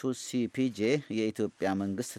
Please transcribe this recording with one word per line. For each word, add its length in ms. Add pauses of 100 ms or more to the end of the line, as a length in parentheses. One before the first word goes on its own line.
(160)
ሲፒጄ 640 (300)
የኢትዮጵያ 640
መንግስት 460